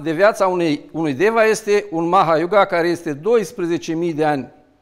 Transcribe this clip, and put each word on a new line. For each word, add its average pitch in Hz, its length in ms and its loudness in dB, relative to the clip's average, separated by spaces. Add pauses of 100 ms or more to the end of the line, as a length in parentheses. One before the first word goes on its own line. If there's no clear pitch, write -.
de 151 100 -4
viață 196 320 2
a 190 40 2
unei, 170 440 -2
unui 156 220 -4
Deva 220 300 2
este 208 480 0
un 165 160 -2
Mahayuga, 175 580 2
care 175 220 0
este 170 260 -4
doisprezece 170 800 -2
mii 165 200 -2
de 147 120 -2
ani, 143 260 -2 (300)